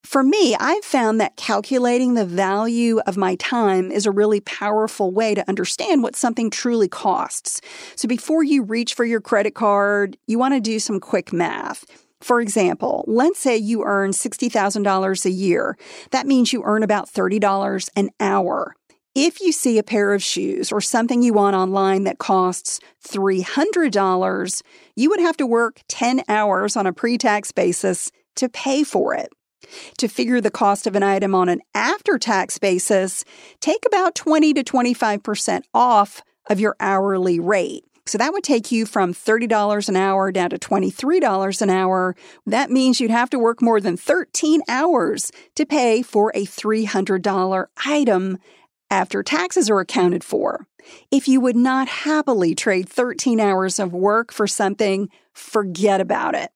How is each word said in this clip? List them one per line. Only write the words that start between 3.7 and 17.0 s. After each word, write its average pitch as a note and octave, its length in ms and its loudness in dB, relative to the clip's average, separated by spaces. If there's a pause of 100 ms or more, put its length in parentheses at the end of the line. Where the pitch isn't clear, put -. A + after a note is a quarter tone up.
is G#3 140 -2
a G#3 40 2
really G#3 300 2
powerful G#3 720 -2
way G#3+ 240 0
to G3 120 -2
understand A#3+ 560 0
what A#3 140 -4
something A#3 320 -2
truly A3+ 400 0
costs. - 720 -4 (360)
So A#3 120 -4
before D#4 340 0
you C#4+ 200 4
reach A3+ 320 -4
for A#3 100 0
your A3+ 160 0
credit G#3+ 340 0
card, G3+ 600 2 (100)
you A3+ 120 0
want C4 160 2
to C4 60 2
do A3 180 -4
some G3+ 220 -4
quick - 340 -4
math. - 500 -4 (380)
For A#3+ 180 2
example, G#3 680 -2
let's C4 300 2
say A#3+ 200 0
you A3 260 -2
earn G3 300 0
sixty A#3 340 -4
thousand G3+ 360 0
dollars F#3+ 420 0
a F#3 40 2
year. F#3 460 0 (360)
That C4 140 0
means B3+ 240 4
you B3 140 -2
earn G#3+ 180 0
about G#3 280 -2